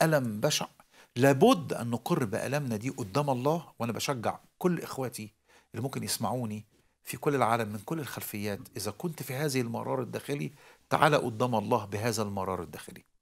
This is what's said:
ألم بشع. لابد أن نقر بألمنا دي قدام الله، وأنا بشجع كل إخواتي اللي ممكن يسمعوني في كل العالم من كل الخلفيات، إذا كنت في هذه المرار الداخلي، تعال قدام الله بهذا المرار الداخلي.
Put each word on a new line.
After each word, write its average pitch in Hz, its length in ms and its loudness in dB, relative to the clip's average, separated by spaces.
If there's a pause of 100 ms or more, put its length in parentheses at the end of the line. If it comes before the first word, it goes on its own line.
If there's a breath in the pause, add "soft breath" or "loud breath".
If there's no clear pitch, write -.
ألم 135 380 4
بشع. 147 280 0 (480 soft breath)
لابد 139 580 6
أن 117 160 -4
نقر 127 360 0
بألمنا 117 500 -2
دي 113 140 -4
قدام 135 400 -2
الله، 139 500 0
وأنا 117 120 -2
بشجع 107 480 -4 (200)
كل 180 220 0
إخواتي - 640 -10 (300 soft breath)
اللي 113 80 -4
ممكن 127 200 -6
يسمعوني 107 640 -4 (380)
في - 140 -10
كل 147 180 0
العالم 117 340 4
من 107 100 -6
كل 165 200 -4
الخلفيات، 104 600 -6 (180)
إذا 104 140 -4
كنت 156 320 -6
في 131 100 -8
هذه 131 280 0
المرار 117 400 -2
الداخلي، 135 500 -6 (380 soft breath)
تعال 147 260 6
قدام 123 400 2
الله 107 300 2
بهذا 107 380 -2
المرار 95 400 -4
الداخلي. - 400 -14 (180)